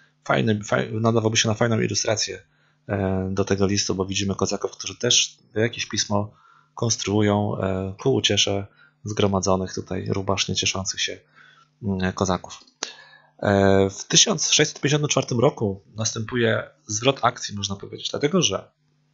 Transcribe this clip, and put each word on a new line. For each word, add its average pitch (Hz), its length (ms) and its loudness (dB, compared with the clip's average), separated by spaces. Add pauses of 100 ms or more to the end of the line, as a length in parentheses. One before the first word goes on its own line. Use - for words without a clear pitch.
(280)
fajny, 120 320 0
faj-, 123 420 -2
nadawałby 113 360 2
się 113 120 2
na 107 60 2
fajną 117 240 2
ilustrację, 107 640 -2 (460)
e, 95 440 -2
do 95 140 0
tego 98 220 2
listu, 98 280 0
bo 95 100 0
widzimy 98 300 -2
kozaków, 98 360 -2
którzy - 240 -14
też - 420 0 (180)
jakieś 110 300 0
pismo 104 460 -2 (440)
konstruują, 104 840 2
e, 95 420 -2
ku 135 140 2
uciesze 101 540 0 (360)
zgromadzonych 98 720 0
tutaj 98 360 -6
rubasznie 98 460 -2
cieszących - 460 -4
się, 95 160 -6 (680)
mm, 92 300 0
kozaków. - 500 -2 (760)
E, 98 500 6
w - 180 -12
tysiąc - 440 2
sześćset - 300 2
pięćdziesiątym 147 280 0
czwartym 127 300 0
roku 113 420 2 (140)
następuje 113 680 -2 (240)
zwrot 117 340 0
akcji, 117 340 -2
można 98 200 -6
powiedzieć, - 360 -10
dlatego 165 300 0
że 101 300 -2 (420)